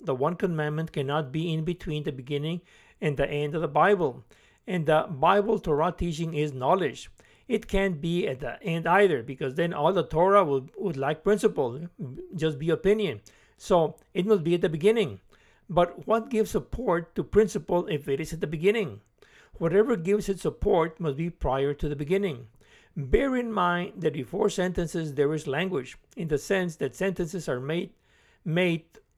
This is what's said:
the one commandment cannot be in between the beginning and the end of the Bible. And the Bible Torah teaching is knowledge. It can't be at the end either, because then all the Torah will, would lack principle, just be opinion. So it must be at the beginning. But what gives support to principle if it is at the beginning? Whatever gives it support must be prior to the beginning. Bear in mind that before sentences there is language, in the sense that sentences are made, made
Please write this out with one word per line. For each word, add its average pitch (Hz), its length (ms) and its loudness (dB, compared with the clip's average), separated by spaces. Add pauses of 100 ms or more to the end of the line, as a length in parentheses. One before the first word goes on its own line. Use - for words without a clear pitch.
the 143 120 -2
one 151 200 0
commandment 160 560 -2
cannot 143 400 -2
be 160 220 -2
in 160 100 -2
between 151 400 -4
the 151 80 -6
beginning 147 500 -6 (400)
and 147 160 0
the 143 120 0
end 147 260 -4
of 160 60 -2
the 165 60 0
Bible. 151 580 2 (420)
And 180 180 -2
the 156 240 4
Bible 196 500 2
Torah 160 380 0
teaching 165 360 -4
is 147 200 0
knowledge. 139 560 0 (380)
It 226 200 -2
can't 190 320 0
be 175 280 0
at 131 120 -4
the 127 220 -8
end 165 260 -4
either, 170 360 4
because 135 320 -6
then 170 180 0
all 151 180 2
the 185 120 2
Torah 190 400 4
will, 139 340 -2
would 170 200 -4
lack 143 260 -2
principle, 170 640 0 (480)
just 151 240 -2
be 165 100 -4
opinion. 180 520 0 (360)
So 165 400 2 (160)
it 196 120 0
must 208 180 4
be 170 120 2
at 170 60 0
the 180 80 2
beginning. 160 500 0 (500)
But 175 380 2
what 220 220 2
gives 220 220 0
support 175 640 -2
to - 80 -2
principle 180 640 2
if 143 200 -4
it 139 140 0
is 160 120 -8
at 160 80 -8
the 156 60 -2
beginning? 160 540 -2 (560)
Whatever 202 400 4
gives 190 320 0
it 190 100 -4
support 170 600 0
must 147 180 -2
be 170 120 -4
prior 139 440 0
to 147 160 -4
the 147 60 -6
beginning. 147 520 -4 (480)
Bear 220 400 0
in 240 160 -2
mind 175 460 0
that 165 160 -2
before 170 360 0
sentences 175 640 -2
there 143 200 2
is 151 140 -6
language, 143 500 -4 (180)
in 170 120 -6
the 147 100 0
sense 180 400 -2
that 135 180 -4
sentences 180 540 -4
are 123 100 -2
made, 160 320 -4 (540)
made 165 400 0 (320)